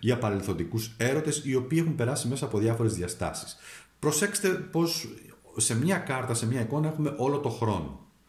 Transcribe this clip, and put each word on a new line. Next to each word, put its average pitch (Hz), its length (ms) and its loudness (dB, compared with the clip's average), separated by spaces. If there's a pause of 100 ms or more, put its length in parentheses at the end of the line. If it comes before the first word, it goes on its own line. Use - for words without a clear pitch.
για 120 180 2
παρελθοντικούς 101 760 -2
έρωτες, 143 480 0
οι 135 100 0
οποίοι 127 280 2
έχουν 160 120 0
περάσει 120 340 0
μέσα 135 160 -2
από 110 140 0
διάφορες 113 360 2
διαστάσεις. - 640 -4 (420)
Προσέξτε 196 500 0
πως 165 600 0 (480)
σε 110 200 2
μια 170 200 4
κάρτα, 127 380 -2
σε 113 120 0
μια 123 140 2
εικόνα 143 280 2
έχουμε 151 280 0
όλο 135 220 2
το 135 100 0
χρόνο. 95 580 -2 (220)